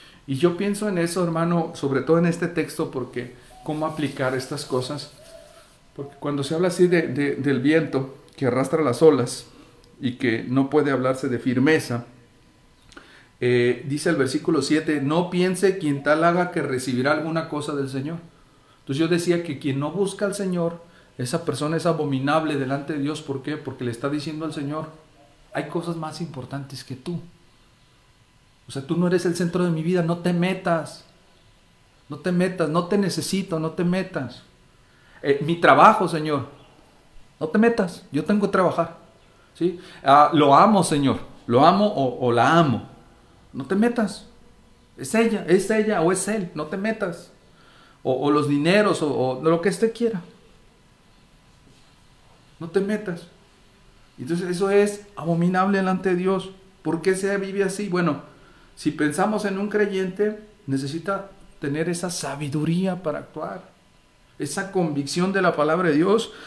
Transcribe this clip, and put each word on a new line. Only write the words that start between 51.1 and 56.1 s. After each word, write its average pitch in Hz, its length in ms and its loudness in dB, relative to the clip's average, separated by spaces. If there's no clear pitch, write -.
No 165 80 -12
te 190 120 2
metas. 196 480 -4
Entonces 170 320 -4
eso 180 180 0
es 202 380 2
abominable 180 640 2
delante 190 320 0